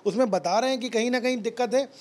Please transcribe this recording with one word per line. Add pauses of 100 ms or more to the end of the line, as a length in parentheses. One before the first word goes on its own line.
उसमें
बता
रहे
हैं
कि
कहीं
ना
कहीं
दिक्कत
है। (120)